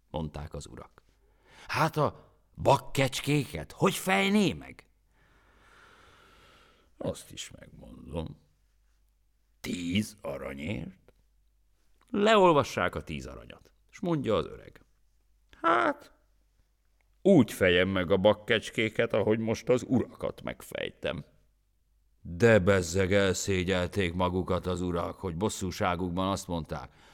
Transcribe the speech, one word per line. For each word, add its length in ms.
mondták 440
az 140
urak. 360
Hát 300
a 400
bakkecskéket 1160
hogy 240
fejné 580
meg? 340
Azt 340
is 280
megmondom. 800
Tíz 640
aranyért? 920
Leolvassák 880
a 80
tíz 220
aranyat, 460
s 100
mondja 360
az 100
öreg. 400
Hát, 520
úgy 300
fejem 380
meg 220
a 60
bakkecskéket, 960
ahogy 260
most 300
az 180
urakat 540
megfejtem. 840
De 380
bezzeg 540
elszégyelték 1000
magukat 520
az 160
urak, 380
hogy 160
bosszúságukban 960
azt 160
mondták, 460